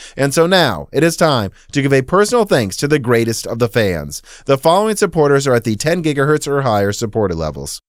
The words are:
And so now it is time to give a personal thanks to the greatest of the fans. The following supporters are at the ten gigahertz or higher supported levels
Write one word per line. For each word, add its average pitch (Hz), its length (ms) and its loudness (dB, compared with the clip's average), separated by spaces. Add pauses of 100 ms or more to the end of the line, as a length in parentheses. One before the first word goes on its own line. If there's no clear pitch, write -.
(180)
And 139 160 0
so 165 120 2
now 143 460 0
it 139 120 0
is 165 120 0
time 127 360 0 (200)
to 139 100 -2
give 139 120 2
a 135 80 4
personal 208 440 0
thanks 123 320 0
to 147 100 -2
the 151 120 2
greatest 117 480 0
of 117 120 -8
the 120 100 2
fans. 85 520 -2 (240)
The 139 120 2
following 202 400 2
supporters 147 500 2
are 123 100 4
at 110 60 0
the 110 140 -2
ten 170 260 -2
gigahertz 147 440 0
or 143 140 0
higher 104 300 0
supported 104 440 -2
levels 73 540 -8